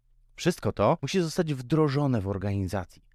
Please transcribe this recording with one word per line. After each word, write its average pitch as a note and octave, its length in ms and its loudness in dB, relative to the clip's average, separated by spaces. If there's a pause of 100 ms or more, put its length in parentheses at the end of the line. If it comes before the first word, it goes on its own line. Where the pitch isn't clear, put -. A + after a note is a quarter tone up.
(360)
Wszystko - 360 -2
to A#2+ 300 2
musi F#3 180 -2
zostać D#3+ 340 -2
wdrożone C3+ 640 2
w F#2+ 80 -2
organizacji. G2 760 -4 (120)